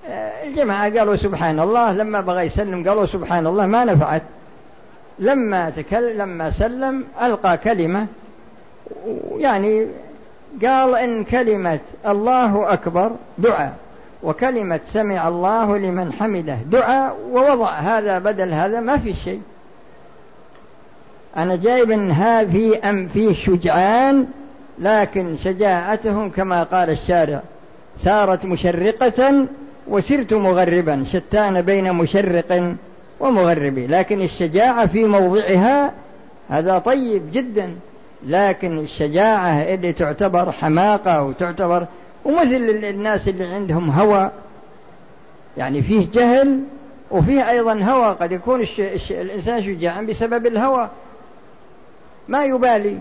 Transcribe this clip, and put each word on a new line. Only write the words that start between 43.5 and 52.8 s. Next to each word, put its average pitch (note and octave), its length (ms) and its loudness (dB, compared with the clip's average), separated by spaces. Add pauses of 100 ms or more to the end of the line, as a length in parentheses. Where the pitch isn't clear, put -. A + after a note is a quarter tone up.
هوى، G3 420 4 (1300)
يعني C3+ 240 -2
فيه F#3 320 2
جهل C4 480 4 (500)
وفيه A3 380 2
أيضًا A3+ 340 2
هوى، A3+ 320 2
قد F3 160 -4
يكون A#3 300 0
الش-، - 180 -6
الش-، G3 320 -4
الإنسان F#3+ 520 -4
شجاعا F3 380 -4
بسبب A3+ 440 -2
الهوى، A#3+ 440 0 (1400)
ما C#4 180 0
يبالي. A#3 560 0